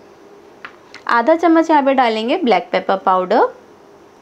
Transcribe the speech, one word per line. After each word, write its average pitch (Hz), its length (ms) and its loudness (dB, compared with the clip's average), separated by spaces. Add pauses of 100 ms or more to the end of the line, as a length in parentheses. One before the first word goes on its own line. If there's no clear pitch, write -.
(1080)
आधा 233 280 0
चम्मच 330 340 2
यहाँ 302 140 2
पे 269 100 0
डालेंगे 233 440 -2
black 220 340 0
pepper 185 260 -2
powder, 190 500 0 (760)